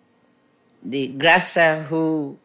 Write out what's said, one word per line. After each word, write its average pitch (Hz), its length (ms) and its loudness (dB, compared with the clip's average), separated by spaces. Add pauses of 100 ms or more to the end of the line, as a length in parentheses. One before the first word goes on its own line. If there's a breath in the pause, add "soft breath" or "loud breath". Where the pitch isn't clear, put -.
(840)
the 131 340 -6
Grasa 165 680 2
who 160 600 -4